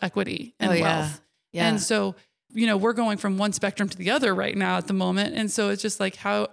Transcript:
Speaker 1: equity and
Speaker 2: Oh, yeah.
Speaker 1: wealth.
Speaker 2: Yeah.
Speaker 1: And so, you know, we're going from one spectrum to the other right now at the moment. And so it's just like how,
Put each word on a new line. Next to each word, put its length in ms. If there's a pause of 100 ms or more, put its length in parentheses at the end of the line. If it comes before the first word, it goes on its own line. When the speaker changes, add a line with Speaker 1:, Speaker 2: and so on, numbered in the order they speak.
Speaker 1:
equity 580
and 120
Speaker 2:
Oh, 20
yeah. 80
Speaker 1:
wealth. 380 (320)
Speaker 2:
Yeah. 160
Speaker 1:
And 120
so, 340 (420)
you 100
know, 100
we're 160
going 260
from 200
one 140
spectrum 360
to 80
the 140
other 240
right 220
now 200
at 100
the 60
moment. 420
And 160
so 200
it's 120
just 160
like 180
how, 360